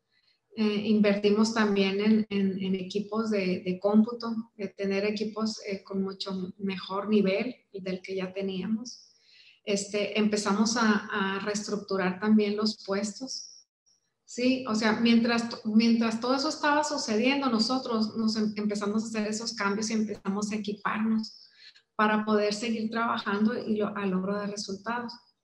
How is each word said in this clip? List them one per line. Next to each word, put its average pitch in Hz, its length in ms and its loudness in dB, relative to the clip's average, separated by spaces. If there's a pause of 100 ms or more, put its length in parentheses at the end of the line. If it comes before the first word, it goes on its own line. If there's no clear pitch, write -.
(580)
Eh, 208 300 0
invertimos 208 640 4
también 196 460 2
en, 214 300 4
en, 190 340 0
en 190 120 0
equipos 208 540 -4
de, 185 360 0
de 180 120 -2
cómputo, 226 560 2 (220)
de 190 140 -8
tener 196 340 -2
equipos, 214 640 -4
eh, 196 160 -6
con 196 180 -4
mucho 190 560 -6
mejor 196 520 -6
nivel 214 440 2 (200)
del 185 280 -8
que 190 140 -10
ya 185 160 -6
teníamos. 196 720 -6 (640)
Este, 202 520 -2
empezamos 214 600 2
a, 214 340 2
a 196 280 -2
reestructurar 202 840 -2
también 214 340 4
los 214 300 -4
puestos. - 840 -8 (560)
Sí, 254 440 0
o 214 80 -2
sea, 214 180 2
mientras, 233 720 2
mientras 226 560 4
todo 247 140 2
eso 285 120 0
estaba 302 380 2
sucediendo, 269 640 0
nosotros 226 680 0
nos 220 220 0
em-, 208 180 0
empezamos 208 480 -2
a - 40 -6
hacer 214 200 -2
esos 220 280 -4
cambios 208 340 -2
y 226 40 -4
empezamos 208 600 -2
a - 20 -4
equiparnos 214 920 -4 (480)
para 214 260 2
poder 208 300 2
seguir 220 360 -4
trabajando 226 680 0
y 220 180 -2
lo, 208 120 0
a 202 180 -4
logro 190 340 -2
de 202 80 -6
resultados. 220 640 -8 (320)